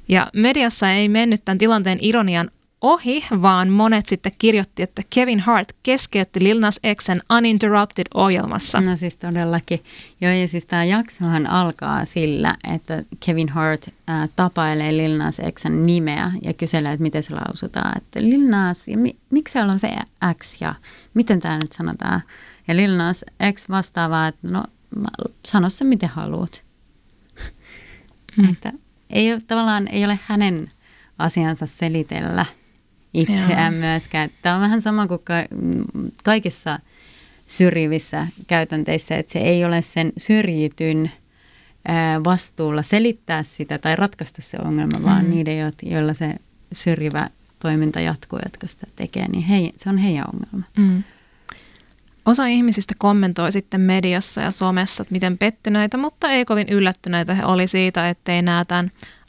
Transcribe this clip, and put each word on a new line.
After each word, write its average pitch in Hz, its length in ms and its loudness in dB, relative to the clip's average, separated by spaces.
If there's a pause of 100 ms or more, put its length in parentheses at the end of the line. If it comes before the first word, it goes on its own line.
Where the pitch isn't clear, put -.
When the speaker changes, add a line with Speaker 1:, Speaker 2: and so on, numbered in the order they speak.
Speaker 1:
Ja 185 260 2
mediassa 233 560 2
ei 202 180 2
mennyt 220 360 2
tän 190 140 0
tilanteen 202 420 2
ironian 190 500 2 (300)
ohi, 294 440 2 (180)
vaan 185 260 6
monet 208 380 4
sitten 196 320 -2
kirjoitti, 214 440 2
että 185 280 -6
Kevin 247 300 2
Hart 202 320 2 (100)
keskeytti 196 640 0
Lil 220 160 4
Nas 208 200 0 (140)
X:n 180 260 -2 (160)
Uninterrupted-ohjelmassa. 208 1400 2
Speaker 2:
No 185 160 2
siis 165 200 -6
todellakin. 170 680 -4 (360)
Joo, 180 120 2
ja 180 160 0
siis 170 180 -8
tää 170 180 0
jaksohan 175 640 0
alkaa 160 580 -2
sillä, 147 520 0 (180)
että 160 280 -6 (240)
Kevin 160 220 0
Hart, 156 400 -2 (180)
ää, 156 300 -2
tapailee 156 600 0
Lil 156 200 0
Nas 151 200 -2 (180)
X:n 160 320 0
nimeä 170 460 0 (100)
ja 165 100 -4
kyselee, 156 400 -2
että 151 100 -2
miten 156 200 -2
se 156 120 -10
lausutaan. - 600 -4
Että, - 260 -8
"Lil 262 260 4
Nas, 190 400 0
ja 214 100 -4
mi-, 240 180 0 (140)
miksi 302 220 0
siellä 208 200 2
on 196 60 2
se - 120 -2 (480)
X - 220 -14
ja 160 140 -6 (400)
miten 220 260 4
tää 160 180 -4
nyt 156 140 -6
sanotaan?" - 500 -4 (460)
Ja 165 80 2
Lil 190 200 4
Nas 175 280 -2 (280)
X - 160 -10
vastaa 185 420 -2
vaan, 160 180 0
että, 165 200 -10
"No, 180 160 -4 (320)
mä, 208 120 -4 (380)
sano 190 240 2
se 269 140 -6
miten 220 240 2
haluut." 160 540 -8 (1700)
Speaker 1:
Mm. 196 120 8
Speaker 2:
Että - 240 -4 (380)
ei 220 220 2
ole, 226 140 -4
tavallaan 220 420 0
ei 202 160 0
ole 202 220 0
hänen 196 440 -2 (480)
asiansa 160 480 -2
selitellä, 165 800 -4 (680)
itseään 165 580 2
Speaker 1:
Joo. 165 80 -4
Speaker 2:
myöskään. 160 500 -2 (120)
Tää 175 120 2
on 190 60 0
vähän 214 220 2
sama 214 240 0
kuin 175 180 -4
ka-, 170 260 -2
mm, - 600 -4 (140)
kaikissa 196 540 -2 (680)
syrjivissä 160 800 0 (200)
käytänteissä, 160 720 -2
että - 160 -6
se 175 60 -4
ei 175 260 2
ole 170 180 2
sen 165 340 -2
syrjityn, 160 920 0 (800)
ää, 160 360 0
vastuulla 156 580 0
selittää 214 600 0
sitä 147 360 -8
tai 160 180 0
ratkaista 190 460 -4
se - 220 -14
ongelma, 151 380 -2
vaan 190 220 4
Speaker 1:
Mm. 170 60 2
Speaker 2:
niiden, 156 280 0
jo-, 156 120 -2 (120)
joilla 156 320 -2
se 151 200 -4 (380)
syrjivä 151 560 -2 (300)
toiminta 156 420 0
jatkuu, - 440 -4
jotka - 220 -12
sitä - 200 -14 (100)
tekee, 185 320 -6
niin 185 160 -2
hei-, 185 320 2
se - 120 -8
on 196 100 2
heidän 185 340 0
ongelma. 196 320 -8 (120)
Speaker 1:
Mm. 190 260 4 (1200)
Osa 247 200 4
ihmisistä 240 520 2
kommentoi 196 540 2
sitten 196 280 -2
mediassa 185 600 2
ja - 100 -2
somessa, 185 520 -2
että - 100 -8
miten 180 260 0
pettyneitä, 214 580 0
mutta 294 340 -2
ei 254 140 2
kovin 208 240 0
yllättyneitä 185 640 0
he 190 100 0
oli 185 220 2
siitä, 185 420 0
ettei 175 340 0
nää 175 220 2
tän 175 260 -2 (380)